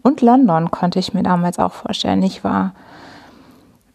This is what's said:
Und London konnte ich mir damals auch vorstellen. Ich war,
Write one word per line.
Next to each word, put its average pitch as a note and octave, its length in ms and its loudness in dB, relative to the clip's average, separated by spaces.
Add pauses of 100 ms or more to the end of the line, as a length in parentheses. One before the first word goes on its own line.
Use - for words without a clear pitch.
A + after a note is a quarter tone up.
Und C#4 200 0
London A#3 500 4
konnte - 260 -2
ich F#3 160 -4
mir F#3 80 -2
damals F3 380 0
auch - 140 0
vorstellen. - 500 -4
Ich F#3+ 200 -4
war, F#3+ 300 -2 (1200)